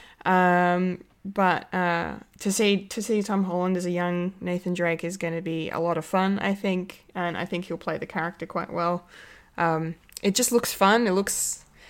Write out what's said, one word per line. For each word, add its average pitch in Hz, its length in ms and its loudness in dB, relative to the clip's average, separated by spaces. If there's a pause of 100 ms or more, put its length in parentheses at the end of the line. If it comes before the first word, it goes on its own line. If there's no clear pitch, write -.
(260)
Um, 180 800 4 (180)
but, 190 500 0
uh, 175 420 0 (240)
to 196 120 -2
see, 202 360 2
to - 140 -8
see 208 220 0
Tom 196 220 0
Holland 180 320 0
as 180 80 -2
a 175 60 -2
young 175 500 -2
Nathan 180 320 -4
Drake 170 320 0
is 175 100 -6
gonna 165 260 -4
be 165 280 -4
a - 100 -4
lot 170 180 0
of 160 60 -2
fun, 190 360 2
I 196 140 0
think, 190 520 -4 (100)
and 175 220 -4
I 170 80 -4
think 180 200 -6
he'll 165 120 -6
play 160 200 -6
the 160 80 -6
character 165 400 -6
quite - 280 -6
well. 175 320 -2 (520)
Um, 160 380 0 (260)
it 196 140 2
just 247 160 2
looks 233 220 2
fun. 220 340 4
It 190 60 2
looks, - 500 -2 (260)